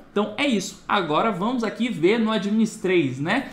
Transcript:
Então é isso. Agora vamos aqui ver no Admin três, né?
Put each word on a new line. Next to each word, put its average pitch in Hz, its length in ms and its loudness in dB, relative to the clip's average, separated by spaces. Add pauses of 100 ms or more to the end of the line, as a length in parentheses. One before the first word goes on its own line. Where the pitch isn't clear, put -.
(120)
Então 208 260 -2
é 285 100 0
isso. 208 400 -2
Agora 190 440 0
vamos 226 320 -2
aqui 220 260 -2
ver 185 280 2
no 220 140 2
Admin 214 340 2
três, 156 540 0
né? 190 340 -2